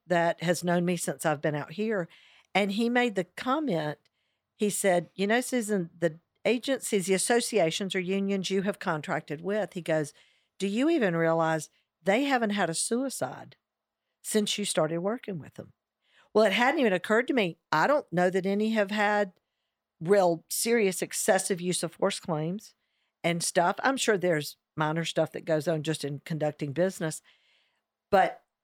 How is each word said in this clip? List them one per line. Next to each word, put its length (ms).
that 360
has 200
known 220
me 120
since 280
I've 160
been 140
out 180
here. 340
And 180
he 160
made 280
the 80
comment, 760
he 140
said, 440
"You 120
know, 140
Susan, 580
the 220
agencies, 640
the 80
associations 800
or 40
unions 500
you 120
have 160
contracted 640
with," 320
he 100
goes, 300
"do 80
you 200
even 280
realize 520
they 240
haven't 260
had 200
a 40
suicide 840
since 340
you 80
started 340
working 420
with 140
them?" 180
Well, 120
it 80
hadn't 280
even 120
occurred 360
to 60
me. 240
I 160
don't 240
know 180
that 160
any 240
have 220
had 400
real 480
serious 540
excessive 580
use 220
of 120
force 260
claims 540
and 180
stuff. 400
I'm 140
sure 200
there's 400
minor 280
stuff 280
that 120
goes 220
on 160
just 220
in 200
conducting 480
business, 480
but 320